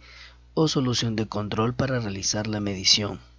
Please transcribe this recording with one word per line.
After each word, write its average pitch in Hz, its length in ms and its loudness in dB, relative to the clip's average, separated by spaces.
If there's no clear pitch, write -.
o 160 120 4
solución 123 480 2
de 107 140 0
control 107 460 0
para 131 240 0
realizar 107 480 -4
la 107 140 -2
medición. 101 600 0